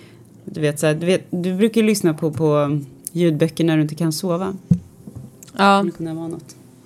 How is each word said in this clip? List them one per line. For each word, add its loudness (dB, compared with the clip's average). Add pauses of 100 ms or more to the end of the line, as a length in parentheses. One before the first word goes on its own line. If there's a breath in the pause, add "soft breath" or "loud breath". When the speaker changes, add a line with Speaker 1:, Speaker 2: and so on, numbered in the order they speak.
(440 loud breath)
Speaker 1:
du -12
vet, -2
så 0
här, 2
du -4
vet, 0
du -2
brukar 2
ju 2
lyssna 2
på, -2
på 0 (320)
ljudböcker 0
när 2
du 4
inte -2
kan -2
sova. -4 (1000)
Speaker 2:
Ja. 6
Speaker 1:
Det 4 (140)
skulle - (180)
kunna -8
vara -8
något. -12 (300)